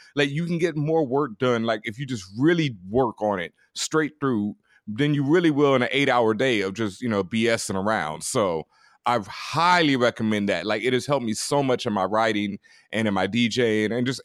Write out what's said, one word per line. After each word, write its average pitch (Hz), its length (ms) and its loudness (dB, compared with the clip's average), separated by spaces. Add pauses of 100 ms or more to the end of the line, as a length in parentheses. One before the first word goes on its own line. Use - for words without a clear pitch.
(160)
like, 143 140 2
you 160 160 -4
can 170 120 -2
get 156 180 0
more 156 300 0
work 127 320 -2
done. 123 240 2
Like, 113 220 -2
if 110 120 -10
you 139 100 -8
just 117 180 -8 (120)
really 151 380 2 (160)
work 113 320 0
on 104 160 0
it 85 160 -8 (200)
straight 156 440 -2
through, 107 380 0 (320)
than 143 260 0
you 143 80 0
really 160 300 4
will 139 240 4
in 123 60 2
an 120 100 0
eight-hour 123 420 2
day 117 280 0
of 98 120 -2
just, 104 260 -6
you 123 80 -4
know, 104 140 2
B 113 240 0
S 113 240 0
ing 98 60 -2
around. 92 480 -2
So 92 420 -2 (420)
I 120 160 2
highly 165 680 0
recommend 110 540 0
that. 90 180 -2
Like, 107 160 0
it 127 100 0
has 123 140 -2
helped 135 180 0
me 110 80 -4
so 143 300 -2
much 127 240 0
in 113 60 -2
my 101 100 0
writing 104 560 0 (320)
and 110 160 -2
in 101 80 0
my 95 140 0
D 117 200 0
J 110 360 0
ing 104 80 -2
and 120 120 -2
just 127 200 -4